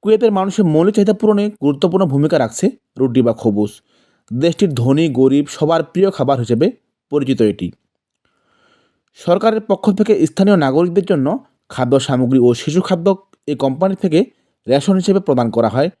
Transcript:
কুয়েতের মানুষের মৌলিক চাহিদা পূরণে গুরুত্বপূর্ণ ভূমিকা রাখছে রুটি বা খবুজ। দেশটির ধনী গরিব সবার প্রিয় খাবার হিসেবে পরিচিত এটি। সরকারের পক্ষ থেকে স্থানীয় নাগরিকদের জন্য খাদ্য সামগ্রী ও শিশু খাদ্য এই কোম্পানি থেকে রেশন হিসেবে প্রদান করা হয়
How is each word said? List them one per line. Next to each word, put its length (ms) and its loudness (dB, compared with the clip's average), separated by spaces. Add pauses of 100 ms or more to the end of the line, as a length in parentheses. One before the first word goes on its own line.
কুয়েতের 280 2
মানুষের 320 -2
মৌলিক 320 2
চাহিদা 240 2
পূরণে 240 2 (180)
গুরুত্বপূর্ণ 440 0
ভূমিকা 320 0
রাখছে 280 -2 (300)
রুটি 260 0
বা 180 2
খবুজ। 300 0 (600)
দেশটির 440 0
ধনী 300 2 (140)
গরিব 260 4 (120)
সবার 240 0 (120)
প্রিয় 180 0
খাবার 300 -2
হিসেবে 260 0 (460)
পরিচিত 300 -2
এটি। 260 -2 (1500)
সরকারের 500 0
পক্ষ 160 -2 (120)
থেকে 160 0 (140)
স্থানীয় 300 2
নাগরিকদের 540 0
জন্য 160 0 (440)
খাদ্য 300 -2
সামগ্রী 460 0
ও 80 6
শিশু 280 -2
খাদ্য 240 -2 (420)
এই 80 -4
কোম্পানি 400 -2
থেকে 240 0 (460)
রেশন 340 2
হিসেবে 200 0
প্রদান 300 0
করা 240 2
হয় 140 0 (120)